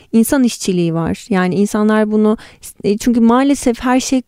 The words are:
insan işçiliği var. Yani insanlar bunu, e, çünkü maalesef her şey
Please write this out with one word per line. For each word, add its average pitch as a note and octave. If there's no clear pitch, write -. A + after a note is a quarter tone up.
insan B3
işçiliği F3
var. E3
Yani F#3
insanlar G#3+
bunu, G#3+
e, G#3
çünkü A#3+
maalesef B3
her B3+
şey B3+